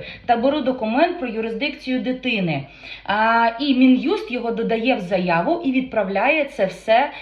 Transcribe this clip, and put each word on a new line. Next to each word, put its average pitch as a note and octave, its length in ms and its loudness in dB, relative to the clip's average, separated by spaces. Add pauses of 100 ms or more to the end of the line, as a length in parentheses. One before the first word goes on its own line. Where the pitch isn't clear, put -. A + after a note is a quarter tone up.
(260)
та A#3 120 4
беру C#4 240 2
документ B3+ 580 0
про B3+ 80 -6
юрисдикцію A3+ 720 -4
дитини. G3+ 640 -2 (420)
А, A3+ 440 2 (100)
і C#4+ 140 0
Мін'юст B3+ 580 4
його A#3 200 -4
додає A3+ 440 0
в G#3+ 40 -4
заяву F3+ 680 0
і C4+ 60 0
відправляє B3 720 0
це A3+ 200 -2
все A3+ 460 2 (100)